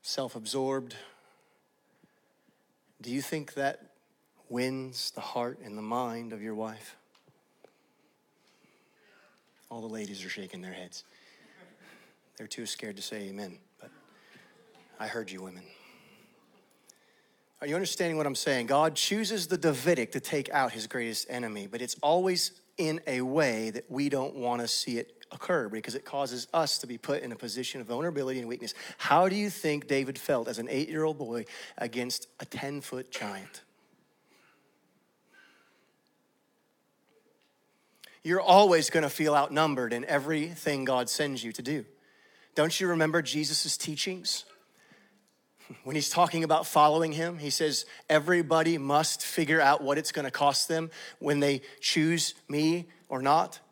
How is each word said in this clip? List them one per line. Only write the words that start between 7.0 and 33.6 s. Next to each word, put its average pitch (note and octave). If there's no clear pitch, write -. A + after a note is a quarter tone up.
All A#2
the A2
ladies G#2
are -
shaking F#2
their F#2
heads. F2+
They're A2
too A2+
scared G#2
to G2+
say G#2
amen, G2
but -
I A2
heard G#2+
you F#2
women. F#2
Are D3
you C#3+
understanding E3+
what D3+
I'm C#3
saying? B2+
God D3
chooses G3+
the F3+
Davidic C#3+
to C3
take C#3
out C3
his A2
greatest A#2
enemy, A2
but A2
it's B2
always F3+
in D#3+
a B2+
way B2+
that A#2+
we C#3+
don't C3+
want A#2+
to A#2
see A#2
it -
occur C#3
because A2
it C#3
causes B2
us D#3+
to -
be A#2+
put D3
in A#2+
a A2
position B2
of A2+
vulnerability C3
and A#2
weakness. A#2
How F3
do F#3+
you G#3
think D3
David C3+
felt A#2+
as A2+
an A#2
eight-year-old D#3
boy A#2
against A#2+
a -
ten-foot C#3
giant? G2